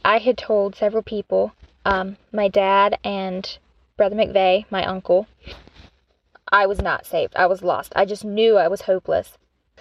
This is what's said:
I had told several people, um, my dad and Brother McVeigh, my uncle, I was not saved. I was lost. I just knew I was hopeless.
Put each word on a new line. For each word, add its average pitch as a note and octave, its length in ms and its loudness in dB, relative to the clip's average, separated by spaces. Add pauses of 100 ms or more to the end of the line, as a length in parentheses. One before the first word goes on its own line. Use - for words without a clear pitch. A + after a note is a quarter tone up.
I G#3+ 140 4
had A3+ 200 0
told G3+ 360 -2
several G#3+ 280 -2
people, G3+ 500 -4 (320)
um, F#3+ 320 -2 (160)
my G#3 160 0
dad G3 560 2
and F#3+ 540 -8 (380)
Brother G#3 200 0
McVeigh, G3 540 2
my F#3+ 140 -4
uncle, F#3 420 0 (1200)
I G3+ 160 4
was G3 140 -2
not F3 260 -4
saved. D#3 300 -4
I F3+ 100 4
was F3+ 160 -2
lost. D3+ 320 -4
I G3 100 2
just G3+ 200 -6
knew G#3+ 320 2
I E3+ 120 2
was G3 140 -6
hopeless. - 560 -4 (420)